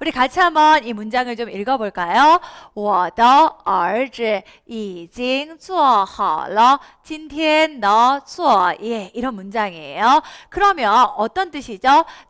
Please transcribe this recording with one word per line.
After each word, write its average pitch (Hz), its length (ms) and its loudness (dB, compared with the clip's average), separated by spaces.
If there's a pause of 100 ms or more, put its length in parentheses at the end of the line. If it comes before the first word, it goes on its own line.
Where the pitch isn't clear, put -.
우리 302 80 -4
같이 254 300 -2
한번 311 440 4
이 233 100 -8
문장을 233 420 -4
좀 220 160 -10
읽어볼까요? 214 880 0 (340)
"我的儿子已经做好了今天的作业." 233 - -2
이런 247 220 -8
문장이에요. 196 880 -2 (260)
그러면 254 560 2 (100)
어떤 262 360 -4
뜻이죠? 269 540 0 (240)